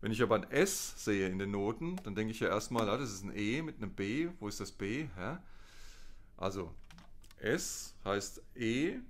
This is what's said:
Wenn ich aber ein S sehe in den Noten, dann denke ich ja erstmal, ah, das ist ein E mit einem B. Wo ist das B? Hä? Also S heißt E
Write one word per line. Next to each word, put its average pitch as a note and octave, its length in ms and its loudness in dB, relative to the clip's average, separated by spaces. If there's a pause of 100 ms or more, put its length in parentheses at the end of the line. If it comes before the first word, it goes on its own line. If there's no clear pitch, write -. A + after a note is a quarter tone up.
Wenn A2 100 2
ich A2 100 4
aber A2+ 140 8
ein G#2 160 2
S - 520 2
sehe G2 240 4
in F#2 120 0
den G2 100 0
Noten, A2 540 2
dann G#2 100 -4
denke G#2+ 180 0
ich A2 80 -6
ja G#2 100 4
erstmal, A2 400 2
ah, G#2+ 80 4
das C3 140 -2
ist F#2+ 120 -8
ein G2 120 -4
E A2+ 280 0
mit D#3 140 -6
einem G2+ 140 -4
B. A#2 380 0 (100)
Wo G#2 80 -4
ist G2+ 120 -4
das G2 120 -6
B? A#2 440 -2
Hä? G2+ 220 -4 (1000)
Also F#2 380 -2 (600)
S - 580 0 (100)
heißt G2 380 0 (120)
E C3+ 440 2 (100)